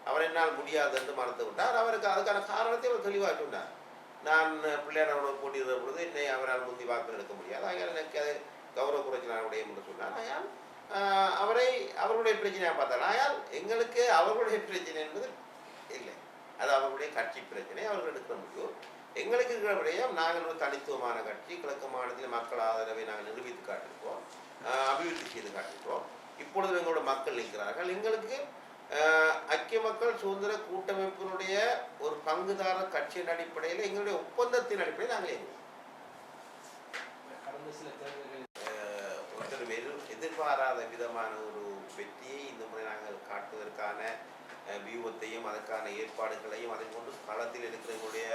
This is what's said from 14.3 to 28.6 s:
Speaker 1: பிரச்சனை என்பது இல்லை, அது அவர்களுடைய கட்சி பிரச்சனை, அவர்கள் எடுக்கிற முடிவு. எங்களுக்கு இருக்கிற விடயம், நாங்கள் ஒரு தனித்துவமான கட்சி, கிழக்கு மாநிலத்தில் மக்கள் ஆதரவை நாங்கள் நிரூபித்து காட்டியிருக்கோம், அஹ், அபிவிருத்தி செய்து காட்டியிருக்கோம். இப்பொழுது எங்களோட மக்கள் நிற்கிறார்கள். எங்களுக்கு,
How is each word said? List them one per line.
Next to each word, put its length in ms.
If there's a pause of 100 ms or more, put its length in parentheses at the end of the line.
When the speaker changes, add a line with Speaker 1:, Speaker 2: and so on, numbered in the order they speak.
Speaker 1:
பிரச்சனை 420
என்பது 260 (600)
இல்லை, 240 (440)
அது 120
அவர்களுடைய 420
கட்சி 280
பிரச்சனை, 440
அவர்கள் 280
எடுக்கிற 240
முடிவு. 300 (480)
எங்களுக்கு 380
இருக்கிற 220
விடயம், 380
நாங்கள் 340
ஒரு 120
தனித்துவமான 640
கட்சி, 400
கிழக்கு 280
மாநிலத்தில் 400
மக்கள் 300
ஆதரவை 460
நாங்கள் 200
நிரூபித்து 400
காட்டியிருக்கோம், 560 (460)
அஹ், 220
அபிவிருத்தி 400
செய்து 220
காட்டியிருக்கோம். 540 (340)
இப்பொழுது 400
எங்களோட 240
மக்கள் 320
நிற்கிறார்கள். 540
எங்களுக்கு, 480 (540)